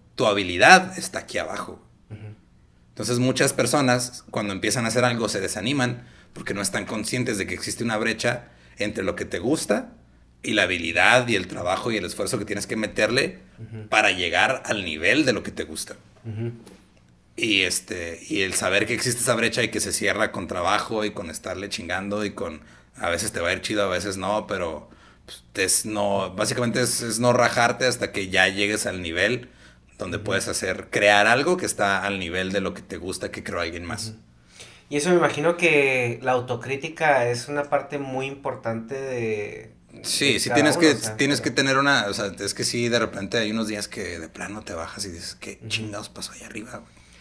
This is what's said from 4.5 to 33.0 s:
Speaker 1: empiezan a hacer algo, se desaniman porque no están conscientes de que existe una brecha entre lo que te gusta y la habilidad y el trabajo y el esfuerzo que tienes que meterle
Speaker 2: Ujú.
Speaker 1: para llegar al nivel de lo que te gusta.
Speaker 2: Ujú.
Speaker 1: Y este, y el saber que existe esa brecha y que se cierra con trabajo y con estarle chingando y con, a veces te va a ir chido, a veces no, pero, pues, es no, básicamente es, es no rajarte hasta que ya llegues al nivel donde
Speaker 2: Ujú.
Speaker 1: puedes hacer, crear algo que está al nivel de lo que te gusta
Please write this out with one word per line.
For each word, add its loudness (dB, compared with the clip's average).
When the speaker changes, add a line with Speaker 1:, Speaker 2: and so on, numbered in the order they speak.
Speaker 1:
empiezan 0
a 0
hacer 4
algo, 2
se -2
desaniman -2
porque -6
no -4
están -2
conscientes -2
de -4
que -6
existe -6
una 0
brecha -2
entre -4
lo -2
que -6
te -6
gusta 0
y -2
la 6
habilidad 4
y 2
el 0
trabajo -2
y 0
el -4
esfuerzo -4
que -6
tienes -6
que -4
meterle 0
Speaker 2:
Ujú. -14
Speaker 1:
para 6
llegar 0
al -2
nivel 2
de 4
lo -4
que -8
te -6
gusta. -10
Speaker 2:
Ujú. -6
Speaker 1:
Y 4
este, -4
y 0
el 0
saber 2
que -2
existe -2
esa 2
brecha 0
y 0
que -4
se -2
cierra 0
con -6
trabajo 0
y -4
con -10
estarle -8
chingando -4
y -4
con, -8
a -2
veces 0
te -4
va 0
a 2
ir -4
chido, 0
a 2
veces -2
no, -2
pero, -4
pues, -18
es 2
no, 0
básicamente 0
es, 0
es -4
no 6
rajarte 4
hasta -2
que -4
ya 6
llegues 0
al -4
nivel 0
donde -6
Speaker 2:
Ujú. -10
Speaker 1:
puedes 0
hacer, -4
crear 6
algo 4
que -4
está 0
al -2
nivel -4
de -2
lo -4
que -14
te -12
gusta -6